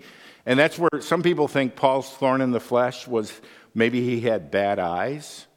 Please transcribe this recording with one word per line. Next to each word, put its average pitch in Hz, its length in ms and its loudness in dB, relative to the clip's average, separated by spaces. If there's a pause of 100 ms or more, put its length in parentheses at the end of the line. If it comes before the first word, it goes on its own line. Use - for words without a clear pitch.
(460)
And 127 120 2
that's 147 220 2
where 156 220 0
some 170 200 -2
people 156 260 2
think 135 280 -2
Paul's 131 340 0
thorn 131 320 0
in 131 80 0
the 120 100 0
flesh 123 480 -2
was 113 340 -4 (340)
maybe 120 260 2
he 120 200 -2
had 110 280 -2
bad 101 300 2
eyes. 95 680 -6 (100)